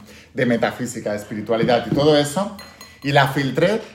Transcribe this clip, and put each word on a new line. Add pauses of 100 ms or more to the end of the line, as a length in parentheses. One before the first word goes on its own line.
(340)
de
metafísica,
de
espiritualidad
y
todo
eso (460)
y
la
filtré (120)